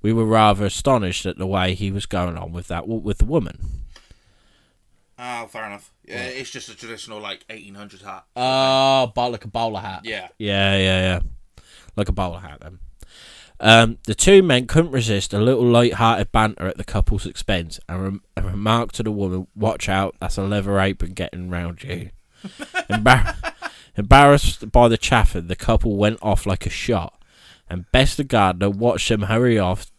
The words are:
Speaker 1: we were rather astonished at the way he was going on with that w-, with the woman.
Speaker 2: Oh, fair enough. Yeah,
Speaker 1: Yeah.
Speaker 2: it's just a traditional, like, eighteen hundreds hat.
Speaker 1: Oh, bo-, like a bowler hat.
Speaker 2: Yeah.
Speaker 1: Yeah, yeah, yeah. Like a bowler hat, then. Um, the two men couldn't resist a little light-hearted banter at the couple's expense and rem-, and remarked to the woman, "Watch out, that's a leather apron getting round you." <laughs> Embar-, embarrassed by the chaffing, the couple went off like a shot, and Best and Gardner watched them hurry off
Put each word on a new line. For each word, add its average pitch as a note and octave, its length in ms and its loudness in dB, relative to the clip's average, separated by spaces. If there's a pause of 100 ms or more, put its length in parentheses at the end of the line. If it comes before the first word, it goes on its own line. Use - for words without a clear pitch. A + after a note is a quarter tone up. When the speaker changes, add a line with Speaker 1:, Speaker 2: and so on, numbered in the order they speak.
Speaker 1:
we G#2+ 120 0
were A2+ 120 2
rather G#2+ 400 4
astonished G2 600 0
at F#2 120 -6
the F#2+ 100 -6
way F#2 260 0
he G2 180 -4
was G2 140 -6
going F2+ 320 -4
on E2+ 140 -10
with E2+ 160 -12
that E2+ 140 -6
w-, A2+ 200 -6
with G#2 160 -4
the - 80 4
woman. - 580 -4 (1400)
Speaker 2:
Oh, A#2+ 280 -10
fair A2 180 -12
enough. G2+ 260 -16 (120)
Yeah, - 120 -14
Speaker 1:
Yeah. B2 140 -8
Speaker 2:
it's B2+ 220 -12
just B2 180 -14
a G#2+ 80 -20
traditional, A2+ 420 -16
like, G2+ 300 -14
eighteen G2+ 240 -18
hundreds G2 300 -20
hat. F#2+ 220 -16 (100)
Speaker 1:
Oh, C3 800 2
bo-, B2 160 -2
like A#2 160 -10
a A2 40 -12
bowler A2+ 320 -4
hat. F#2+ 240 -12
Speaker 2:
Yeah. G2+ 220 -10 (100)
Speaker 1:
Yeah, G2 400 2
yeah, F#2 240 2
yeah. F#2 180 0 (760)
Like G#2 140 -4
a - 40 0
bowler F2 260 -4
hat, D2 220 -18
then. E2+ 180 -20 (800)
Um, A2+ 440 6
the G#2+ 100 -4
two F#3+ 300 8
men B2+ 240 2
couldn't E3 240 2
resist A2 420 0
a G2+ 60 0
little B2 260 4
light-hearted A#2 680 4
banter A2 360 0
at - 100 -6
the - 60 -8
couple's - 420 0
expense F2 540 -4 (100)
and F#2 140 -6
rem-, G2 200 -6 (120)
and F2+ 100 -2
remarked G#2+ 500 0
to - 80 -6
the G#2+ 80 -2
woman, F#2 440 -4
"Watch G#2 340 -2
out, F#2+ 300 -2
that's - 180 -4
a G2 60 -4
leather G2 360 0
apron F#2 340 -2
getting F2+ 360 -8
round F2 340 -8
you." F2 280 -10 (320)
<laughs> - 0 - (440)
Embar-, G#3+ 480 0 (600)
embarrassed C3+ 760 4
by A#2+ 160 6
the A2+ 100 2
chaffing, G2+ 500 2
the F2+ 80 -6
couple A2 420 0
went G#2 240 0
off G2 240 -2
like F#2+ 220 -4
a - 20 -4
shot, - 500 -4 (480)
and F2 240 -10
Best C3+ 280 2
and C#3 100 -4
Gardner G2 400 2
watched G2+ 400 -2
them G#2+ 140 0
hurry A2+ 340 2
off F#2 300 -2 (120)